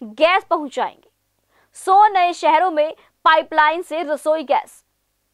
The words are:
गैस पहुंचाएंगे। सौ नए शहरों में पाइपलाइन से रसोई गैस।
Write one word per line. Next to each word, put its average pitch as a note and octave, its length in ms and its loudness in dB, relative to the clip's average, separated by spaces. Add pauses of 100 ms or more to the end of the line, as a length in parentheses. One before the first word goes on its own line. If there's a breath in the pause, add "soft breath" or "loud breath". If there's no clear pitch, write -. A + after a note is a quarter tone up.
गैस D#4 400 0
पहुंचाएंगे। C#4+ 680 -8 (640)
सौ G4+ 340 2
नए F4+ 260 0
शहरों E4 380 0
में D4+ 240 -2 (300 soft breath)
पाइपलाइन D#4+ 560 2
से E4 220 -6
रसोई D4+ 400 -4
गैस। - 400 -6 (500)